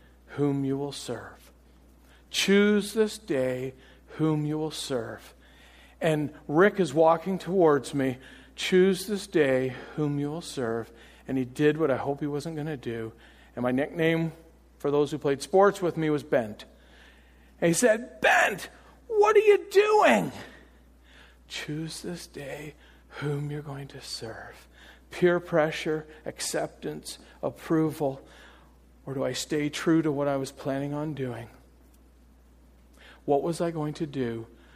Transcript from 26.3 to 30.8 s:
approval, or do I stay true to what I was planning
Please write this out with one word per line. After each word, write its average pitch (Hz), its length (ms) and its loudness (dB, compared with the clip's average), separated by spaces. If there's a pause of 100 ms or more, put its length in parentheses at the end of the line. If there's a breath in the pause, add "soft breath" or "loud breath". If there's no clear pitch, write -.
approval, 147 760 -2 (840 soft breath)
or 135 80 -10
do 131 100 -4
I 131 100 -2
stay 147 360 -2
true 160 320 2
to 151 100 0
what 143 160 -2
I 139 100 0
was 135 140 -6
planning 143 440 -6